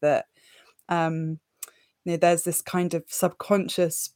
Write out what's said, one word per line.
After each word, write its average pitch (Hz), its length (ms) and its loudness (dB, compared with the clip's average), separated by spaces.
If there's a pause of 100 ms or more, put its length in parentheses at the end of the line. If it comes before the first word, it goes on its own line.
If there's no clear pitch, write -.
that, 143 240 2 (640)
um, 160 520 -2 (640)
you 170 80 -4
know, 170 40 0
there's 170 260 4
this - 200 -4
kind 175 320 -2
of 160 140 -4
subconscious - 1080 0